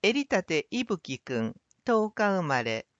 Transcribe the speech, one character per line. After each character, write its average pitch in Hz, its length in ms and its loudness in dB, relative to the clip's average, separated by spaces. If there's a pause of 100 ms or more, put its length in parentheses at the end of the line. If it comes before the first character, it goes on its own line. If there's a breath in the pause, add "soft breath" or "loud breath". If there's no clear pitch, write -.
襟 254 280 2
立 175 400 0
い 247 140 -2
ぶ 208 160 -2
き - 200 -8
く 123 200 -4
ん。 110 160 -2 (300)
十 214 260 2
日 202 240 2
生 185 80 0
ま 135 200 0
れ。 113 220 -4 (140)